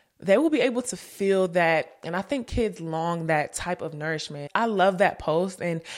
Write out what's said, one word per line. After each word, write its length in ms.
they 180
will 100
be 120
able 220
to 140
feel 520
that. 560
And 100
I 80
think 240
kids 340
long 460
that 260
type 300
of 120
nourishment. 600
I 120
love 320
that 200
post. 420
And 220